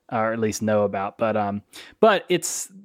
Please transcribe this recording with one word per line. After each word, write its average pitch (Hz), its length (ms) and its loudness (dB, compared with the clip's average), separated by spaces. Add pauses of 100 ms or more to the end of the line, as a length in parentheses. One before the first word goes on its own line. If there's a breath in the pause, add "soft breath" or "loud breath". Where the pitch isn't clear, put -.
(120)
uh, - 60 -4
or 113 140 0
at 117 80 -6
least 110 220 -2
know 107 200 2
about. 101 340 -2
But, 110 200 0
um, 101 260 -2 (380 loud breath)
but 208 280 4
it's, - 400 -4 (160)